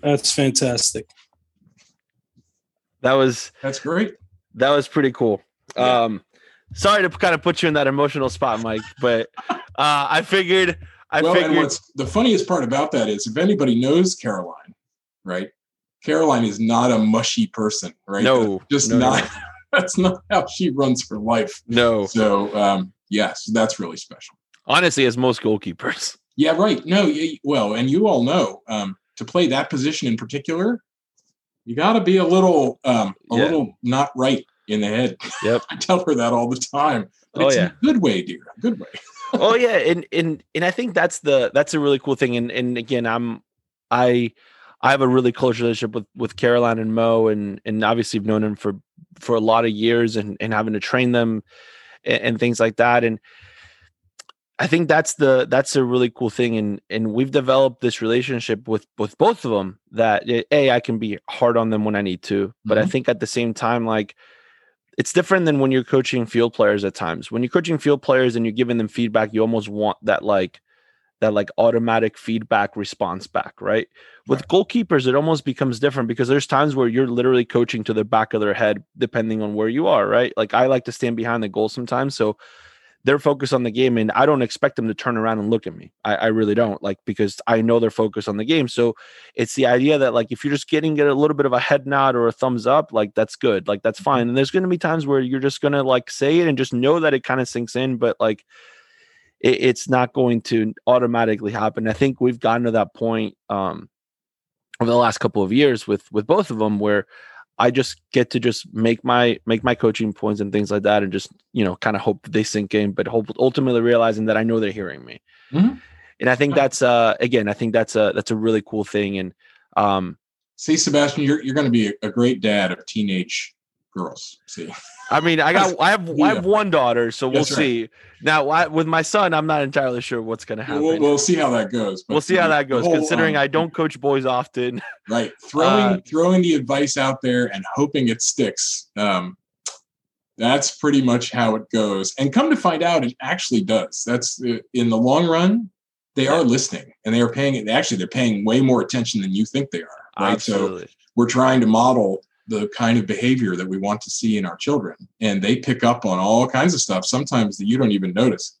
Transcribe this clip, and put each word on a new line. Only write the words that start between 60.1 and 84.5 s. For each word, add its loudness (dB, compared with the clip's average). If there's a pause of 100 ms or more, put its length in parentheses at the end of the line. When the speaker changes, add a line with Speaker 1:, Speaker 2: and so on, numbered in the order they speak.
Speaker 2:
A, 4
I 2
can -4
be -6 (120)
hard 2
on 2
them 0
when 0
I 0
need -4
to, -2 (100)
but 2
I 4
Speaker 3:
Mm-hmm. 2
Speaker 2:
think -2
at 2
the -4
same -2
time, -2
like, -2 (800)
it's -2
different 2
than 2
when 2
you're 2
coaching 0
field 0
players 2
at -4
times. -6
When -4
you're -4
coaching 0
field 0
players 2
and 0
you're -2
giving 0
them -2
feedback, -2
you 0
almost 0
want -4
that, 0
like, -2 (600)
that, 2
like, -2
automatic 2
feedback -2
response -6
back, -6
right? -2 (400)
With 0
Speaker 3:
Right. -16
Speaker 2:
goalkeepers, 2
it 2
almost 0
becomes -4
different -2
because -2
there's 0
times 0
where 2
you're 0
literally 2
coaching -2
to -4
the 0
back 0
of 0
their 0
head, 0 (140)
depending -4
on -4
where -2
you -2
are, 2
right? 2
Like, -2
I 4
like 0
to -8
stand -4
behind -4
the -4
goal -2
sometimes, -4
so -4 (680)
they're 2
focused -2
on 2
the -2
game, 2
and 0
I 4
don't 4
expect -2